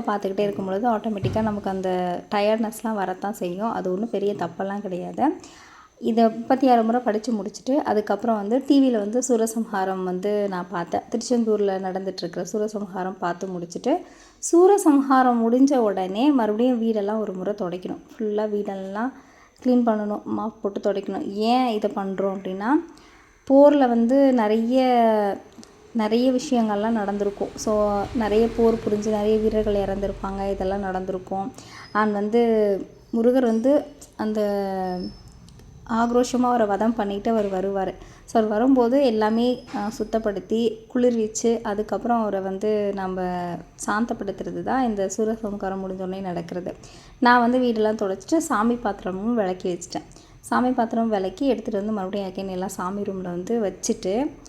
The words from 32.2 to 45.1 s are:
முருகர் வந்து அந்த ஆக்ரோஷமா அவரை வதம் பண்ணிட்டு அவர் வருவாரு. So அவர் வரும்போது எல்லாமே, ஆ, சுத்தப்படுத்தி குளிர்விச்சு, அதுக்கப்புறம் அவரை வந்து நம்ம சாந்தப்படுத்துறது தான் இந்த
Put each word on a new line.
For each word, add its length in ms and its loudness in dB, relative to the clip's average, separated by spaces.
முருகர் 320 4
வந்து 400 2
அந்த 840 -2
ஆக்ரோஷமா 520 2
அவரை 260 2
வதம் 280 2
பண்ணிட்டு 360 -2
அவர் 140 2
வருவாரு. 480 -2
So 160 0
அவர் 60 2
வரும்போது 580 4
எல்லாமே, 580 2
ஆ, 220 -6
சுத்தப்படுத்தி 800 -2
குளிர்விச்சு, 680 2
அதுக்கப்புறம் 600 -2
அவரை 180 -2
வந்து 560 -2
நம்ம 260 -6
சாந்தப்படுத்துறது 760 -4
தான் 240 0
இந்த 300 -2